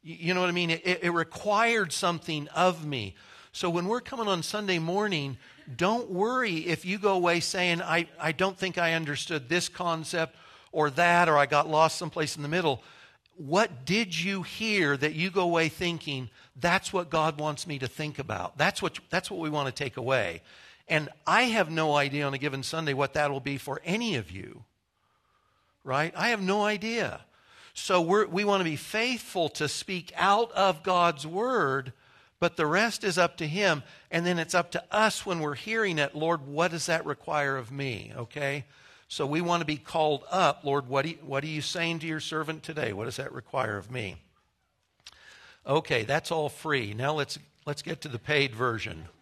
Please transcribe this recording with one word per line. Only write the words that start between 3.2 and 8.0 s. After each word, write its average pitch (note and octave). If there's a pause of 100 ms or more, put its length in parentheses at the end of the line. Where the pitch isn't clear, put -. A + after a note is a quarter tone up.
So -
when F3
we're A#3
coming A#3
on F3+
Sunday G3
morning, E3 (360)
don't F#3+
worry G#3+ (100)
if E3
you F#3
go G3
away F3
saying, F3
"I, E3+ (100)